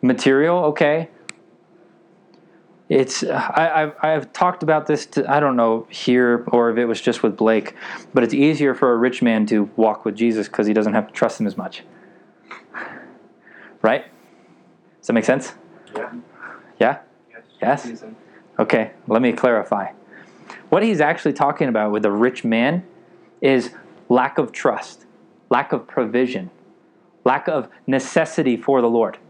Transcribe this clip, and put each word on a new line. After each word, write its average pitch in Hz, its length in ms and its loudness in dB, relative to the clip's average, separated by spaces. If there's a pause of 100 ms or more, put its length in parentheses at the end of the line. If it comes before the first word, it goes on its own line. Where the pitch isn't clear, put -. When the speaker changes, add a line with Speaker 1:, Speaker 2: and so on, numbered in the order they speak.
Speaker 1:
Material, 139 640 4
okay. 151 440 0 (1800)
It's, - 360 0
I, 160 600 0
I've, 147 180 -6
I've 156 320 -2
talked 185 300 -2
about 151 240 0
this, 147 200 -2
to, 135 240 -2
I 143 80 4
don't 139 160 0
know 113 340 2
here 120 580 2
or 117 240 2
if 113 60 -2
it 120 80 0
was 117 160 -2
just 117 200 -2
with 104 160 0
Blake, 110 380 0 (380)
but 123 100 4
it's 113 100 0
easier 143 400 2
for 127 200 2
a 117 40 2
rich 123 240 0
man 113 260 2
to 104 280 2
walk 110 300 2
with 101 100 -4
Jesus 110 320 0
'cause - 180 -2
he 107 80 0
doesn't 107 200 2
have 107 140 0
to - 60 -20
trust - 260 -2
him 113 60 -2
as 98 100 -4
much. - 280 -12 (2000)
Right? 113 220 0 (920)
Does - 80 -16
that 120 60 0
make 113 120 2
sense? 139 280 0 (420)
Speaker 2:
Yeah. - 160 -10 (680)
Speaker 1:
Yeah? 127 180 2 (640)
Speaker 2:
Yes. 143 240 -2
Speaker 1:
Yes? 117 180 -14 (540)
Okay, 110 340 0 (160)
let 113 140 2
me 120 120 2
clarify. 107 580 0 (760)
What 180 120 2
he's 214 180 0
actually 151 340 0
talking 143 360 0
about 107 220 0
with 104 120 -2
the 104 80 2
rich 117 320 0
man 123 400 0 (560)
is 131 300 2 (400)
lack 127 280 2
of 135 140 -4
trust, - 540 -4 (440)
lack 135 220 0
of 139 160 -6
provision, 120 640 -2 (720)
lack 131 240 0
of 151 220 -4 (160)
necessity 135 720 -2
for 135 240 0
the 117 80 2
Lord. 113 280 0 (120)